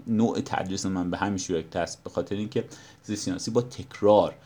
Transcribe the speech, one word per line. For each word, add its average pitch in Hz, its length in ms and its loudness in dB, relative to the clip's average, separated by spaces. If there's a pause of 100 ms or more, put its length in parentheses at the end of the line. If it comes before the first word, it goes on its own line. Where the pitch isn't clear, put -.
نوع 113 340 2
تدریس - 440 -4
من 90 260 -2
به 87 60 -2
همین 98 200 -2
صورت 82 380 -4
هست، - 280 -4
به - 60 -14
خاطر 92 260 -4
اینکه 107 300 -2 (380)
زیست 104 220 -6
شناسی 90 260 -4
با 120 100 2
تکرار 101 720 4 (100)